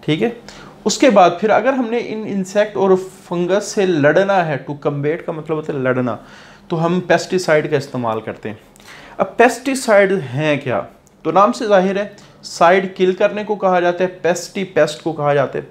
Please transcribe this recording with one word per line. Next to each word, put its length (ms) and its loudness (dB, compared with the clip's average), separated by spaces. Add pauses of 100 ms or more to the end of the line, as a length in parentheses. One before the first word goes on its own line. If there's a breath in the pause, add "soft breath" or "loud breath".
ठीक 180 -2
है, 180 -4 (460 loud breath)
उसके 240 2
बाद 300 6
फिर 100 0
अगर 240 2
हमने 240 -2
इन 280 -8
insect 500 -2
और 200 4
fungus 680 -4
से 220 -2
लड़ना 480 4
है, 320 -2
to 60 -10
combat 500 -4
का 100 -8
मतलब 240 -6
होता 160 -8
है 100 -4
लड़ना, 420 -2 (460 loud breath)
तो 60 -4
हम 240 0
pesticide 720 0
का 60 0
इस्तेमाल 440 -4
करते 280 -12
हैं। 120 -14 (600 loud breath)
अब 60 2
पेस्टिसाइड 880 2
हैं 500 -2
क्या? 180 -2 (440)
तो 80 -2
नाम 200 4
से 160 -4
जाहिर 300 2
है, 180 -8 (260 loud breath)
side 520 2
kill 200 2
करने 300 0
को 120 -4
कहा 240 2
जाता 240 0
है, 60 -2 (120)
pesty, 420 -2
pest 380 0
को 100 -4
कहा 220 0
जाता 240 -2
है। 120 -8